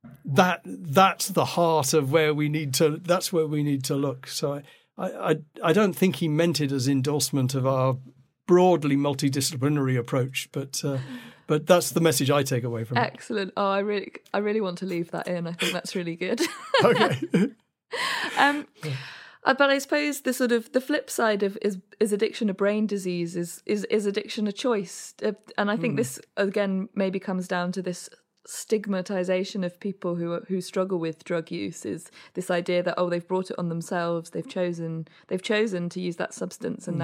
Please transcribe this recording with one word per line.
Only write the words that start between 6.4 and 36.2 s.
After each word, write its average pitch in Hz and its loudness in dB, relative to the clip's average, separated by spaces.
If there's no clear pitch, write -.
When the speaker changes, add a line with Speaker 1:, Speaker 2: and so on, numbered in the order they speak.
Speaker 1:
it 139 0
as 131 0
endorsement 135 0
of 131 0
our 131 2
broadly 175 6
multidisciplinary 139 0
approach, 127 -2
but, 139 -6
uh, 139 -2
but 151 0
that's 175 6
the 165 0
message 147 4
I 143 4
take 127 -2
away 117 -4
from 127 -4
it. - 4
Speaker 2:
Excellent. 196 -4
Oh, 202 0
I 196 2
really, 208 -4
I 196 2
really 208 0
want 180 -4
to 185 -6
leave 170 -4
that 175 -6
in. 170 -4
I 165 -6
think 175 -2
that's - -6
really 170 -4
good. 202 -2
<laughs> - 2
Speaker 1:
Okay. 466 4
Speaker 2:
Um, 285 2
Speaker 1:
Yeah. 151 -6
Speaker 2:
Uh, 269 6
but 277 4
I 277 4
suppose 294 0
the 254 0
sort 240 2
of, 233 0
the 254 4
flip 294 -2
side 214 2
of 196 -2
is, 202 -2
is 214 2
addiction 214 0
a 185 -2
brain 208 2
disease? 180 -2
Is, 175 -6
is, 208 -2
is 214 0
addiction 214 -2
a 202 -2
choice? - -4
Uh, 208 0
and 202 0
I 214 0
think 247 0
Speaker 1:
Hmm. 143 0
Speaker 2:
this, - -2
again, 196 0
maybe 190 0
comes 185 -4
down 180 -2
to 190 -4
this 180 -8
stigmatization 190 -2
of 175 -6
people 185 -4
who, 170 -4
who 185 -2
struggle 185 -2
with 165 -6
drug 165 -4
use, 175 -6
is 175 -8
this 180 -6
idea 175 0
that, 175 -2
oh, 180 0
they've 175 -4
brought 185 -2
it - -6
on 175 -2
themselves, 170 -4
they've 170 -8
chosen, 165 -4
they've 185 -4
chosen 208 0
to 180 -6
use 180 -4
that - -6